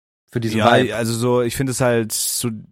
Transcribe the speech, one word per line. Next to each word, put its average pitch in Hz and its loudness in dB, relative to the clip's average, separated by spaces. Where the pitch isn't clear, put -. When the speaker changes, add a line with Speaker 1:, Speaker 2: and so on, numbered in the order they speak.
Speaker 1:
für 120 -2
diesen 110 -2
Speaker 2:
Ja, 117 4
Speaker 1:
Vibe. 123 2
Speaker 2:
also 113 -2
so, 123 2
ich 120 -2
find 135 -2
es 123 -4
halt 117 2
so, - -4